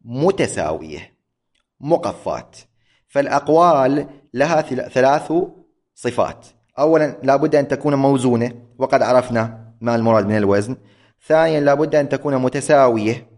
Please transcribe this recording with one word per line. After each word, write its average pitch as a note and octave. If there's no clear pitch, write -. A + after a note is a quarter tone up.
متساوية G2+
مقفات". G2
فالأقوال C#3+
لها D3+
ثل-، -
ثلاث C#3
صفات. -
أولًا، D3+
لا C3+
بد D3
أن C#3+
تكون C#3+
موزونة، B2+
وقد C3
عرفنا A#2
ما A#2
المراد A2+
من G#2+
الوزن. G#2
ثانيًا، D#3+
لا C#3+
بد D3+
أن C#3+
تكون C#3
متساوية. B2+